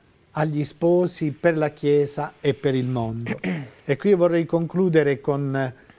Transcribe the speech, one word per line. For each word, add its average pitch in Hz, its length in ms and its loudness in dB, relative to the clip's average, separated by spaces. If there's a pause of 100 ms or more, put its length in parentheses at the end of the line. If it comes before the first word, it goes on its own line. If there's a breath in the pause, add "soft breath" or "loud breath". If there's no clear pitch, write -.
(320)
agli 151 320 -2
sposi 175 680 0
per 165 260 0
la 151 140 0
Chiesa 147 680 0
e 143 140 0
per 135 220 -2
il 127 120 -2
mondo. 117 540 -4
<clears throat> 165 420 -8
E 139 140 -2
qui 202 160 2
vorrei 170 320 2
concludere 160 760 2
con 135 540 -2 (240 soft breath)